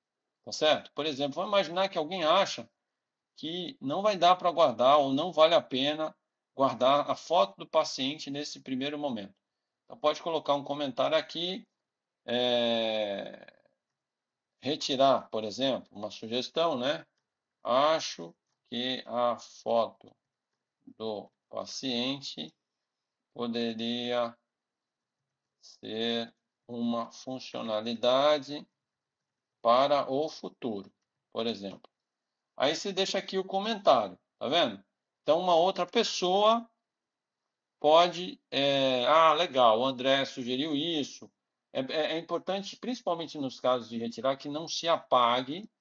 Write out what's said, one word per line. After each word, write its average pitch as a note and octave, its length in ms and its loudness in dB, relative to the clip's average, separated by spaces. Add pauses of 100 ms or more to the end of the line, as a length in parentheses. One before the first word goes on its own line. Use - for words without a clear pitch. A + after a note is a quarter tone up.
(460)
tá G#2+ 60 -14
certo? D3+ 420 0
Por C#3+ 120 -4
exemplo, C#3+ 300 -4
vamos F#3+ 140 -4
imaginar F#3+ 400 0
que F#3 80 -8
alguém E3 260 -4
acha E3 440 2 (720)
que E3 440 -8
não D3 200 -4
vai G#3 160 2
dar F3 200 6
pra F#3 140 0
guardar C#3 480 6
ou C3+ 140 2
não E3 180 0
vale D#3+ 240 6
a D3 60 4
pena D3+ 540 -4 (400)
guardar C3+ 560 2
a C3 40 -4
foto F#3+ 420 0
do E3 100 -16
paciente C#3+ 640 -2
nesse C#3+ 300 -10
primeiro C3+ 360 -6
momento. A2+ 380 -6 (480)
Então, - 140 -20
pode D3+ 240 0
colocar D3+ 340 0
um C#3+ 80 -2
comentário C#3+ 540 0
aqui, F3 500 -6 (580)
é... A2+ 1200 -2 (1160)
retirar, C3+ 680 0
por A2 140 -6
exemplo, A2 480 -4
uma G#2 180 -10
sugestão, B2+ 680 -4
né? D3 280 -4 (560)
Acho D3+ 720 0 (360)
que B2 360 -6
a A#2+ 320 -2
foto - 800 -4 (800)
do A2 320 -8 (200)
paciente B2+ 1040 -8 (800)
poderia A#2 1000 -4 (1300)
ser A2+ 720 -6 (320)
uma A#2 460 -4
funcionalidade B2+ 1500 -2 (960)
para C3 480 4
o D3 200 -2
futuro, G2+ 600 -10 (440)
por A2+ 120 -4
exemplo. G2 460 -8 (680)
Aí C#3+ 160 2
você G3 200 -6
deixa F#3+ 240 -2
aqui G3 200 -6
o F#3+ 60 0
comentário, F#3+ 720 0 (220)
tá - 80 -4
vendo? C3 340 0 (400)
Então, D#3 180 4
uma F3+ 160 2
outra F3+ 300 2
pessoa G#3+ 840 2 (1120)
pode, E3+ 600 4 (100)
é, C3+ 580 2
ah, D#3+ 260 8
legal, B2+ 460 4
o B2 60 2
André C3+ 380 2
sugeriu C3 520 -4
isso. D3 540 -4 (440)
É, C3+ 80 -4
é, D3 320 -2
é D#3+ 40 -2
importante, F#3 600 -6
principalmente E3+ 600 -6
nos C3 220 -6
casos B2 300 0
de A#2 80 -8
retirar, A#2 400 -2
que D3 100 -14
não D3+ 200 -8
se D#3+ 200 -6
apague, C3 800 0 (120)